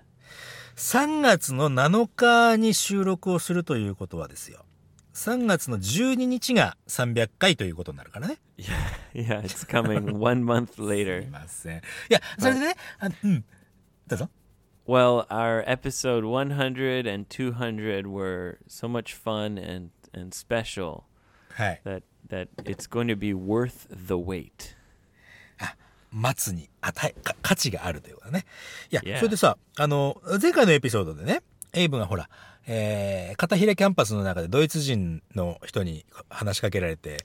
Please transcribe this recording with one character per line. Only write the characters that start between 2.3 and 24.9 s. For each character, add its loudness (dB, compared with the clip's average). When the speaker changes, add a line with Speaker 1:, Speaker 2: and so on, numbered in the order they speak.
Speaker 1:
に 4
収 0
録 0
を 4
す -4
る 0
と -2
い 0
う -4
こ -8
と -8
は -8
で -20
す -16
よ。 -20
三 -2
月 2
の -2
十 2
二 0
日 0
が 4
三 0
百 2
回 4
と -2
い 0
う -8
こ -6
と -10
に -12
な -18
る -20
か -12
ら -4
ね。 -6
Speaker 2:
<laughs> -20
Yeah, -8
yeah, -2
it's -10
coming 0
<laughs> -
one 2
month 2
later. 0
Speaker 1:
す -12
い -14
ま -16
せ -12
ん。 -10
い -16
や、 6
そ 2
れ 4
で 0
ね、 0
Speaker 2:
は -2
い。 -4
Speaker 1:
あ、 -
う 2
ん。 2
ど -2
う -2
ぞ。 -6
Speaker 2:
Well, 6
our 0
episode 0
one 0
hundred -2
and -8
two -4
hundred -4
were -6
so -10
much -6
fun -4
and, -10
and -14
special -6
Speaker 1:
は -2
い。 -12
Speaker 2:
that, -8
that -8
it's -10
going -2
to 0
be -2
worth -2
the -6
wait. -4